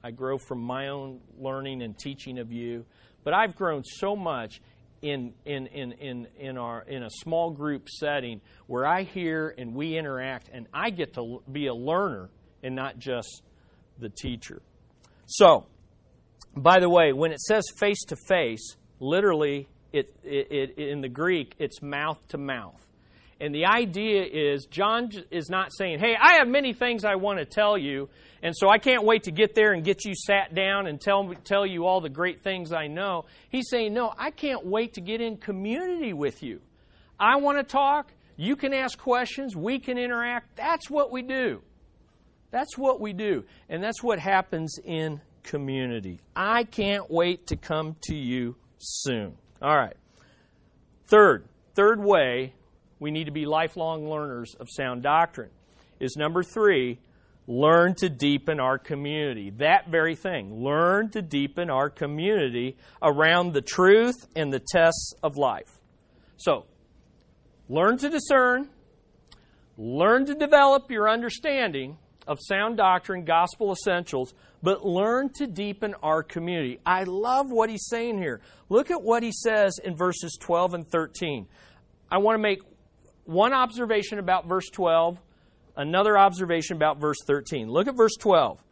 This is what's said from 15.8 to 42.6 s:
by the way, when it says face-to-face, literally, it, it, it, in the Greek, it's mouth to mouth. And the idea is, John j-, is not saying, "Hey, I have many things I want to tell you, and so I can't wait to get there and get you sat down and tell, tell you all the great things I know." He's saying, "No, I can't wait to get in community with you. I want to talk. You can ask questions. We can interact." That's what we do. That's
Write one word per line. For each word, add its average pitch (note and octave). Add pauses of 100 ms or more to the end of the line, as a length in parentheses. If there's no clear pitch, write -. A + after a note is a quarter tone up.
by E3
the F3+
way, E3
when D#3+
it C#3+
says G#3+ (140)
face-to-face, F3 (240)
literally, D3+ (240)
it, C#3 (100)
it, C#3
it, -
in D3
the C3+
Greek, D3+
it's C#3+
mouth D3 (100)
to D#3+
mouth. B2+ (600)
And D3
the D#3
idea G#3
is, C#3+
John A3
j-, G3+
is D#3+
not F#3+
saying, F3
"Hey, A3+
I D4+
have C#4+
many C4
things A#3
I G#3
want G3
to D3
tell G#3
you, C#3 (340)
and E3+
so G3
I A3
can't B3
wait A3
to F3+
get G#3
there G#3+
and E3
get F#3
you G3
sat G3
down F#3+
and D3
tell, G3 (100)
tell G3+
you F3
all F#3
the D#3+
great E3
things F3+
I D#3
know." F3 (240)
He's B3+
saying, A3+
"No, A#3
I C4+
can't B3+
wait A3
to F#3+
get G#3+
in A3+
community A#3
with C#3+
you. A2 (580)
I A3+
want C#4+
to C#4
talk. C#4 (240)
You G#3
can C#4
ask C4
questions. B3
We A#3
can B3+
interact." A#3+
That's D#4+
what C#4+
we B3+
do. B3 (880)
That's C4+